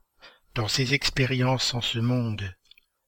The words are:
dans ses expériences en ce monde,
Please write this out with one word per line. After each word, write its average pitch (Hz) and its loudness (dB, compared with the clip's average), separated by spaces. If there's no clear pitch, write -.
dans 113 -4
ses 131 0
expériences 127 0
en 120 -4
ce - -2
monde, 113 0